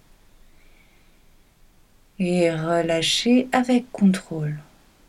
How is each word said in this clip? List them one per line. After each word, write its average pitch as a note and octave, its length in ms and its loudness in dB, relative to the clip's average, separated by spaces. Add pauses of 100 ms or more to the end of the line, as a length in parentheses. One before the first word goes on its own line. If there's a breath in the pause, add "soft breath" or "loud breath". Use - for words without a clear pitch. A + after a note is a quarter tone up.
(2250 soft breath)
Et F3 320 0
relâchez E3 1000 0
avec B3+ 400 0
contrôle. D#3+ 680 -2 (500)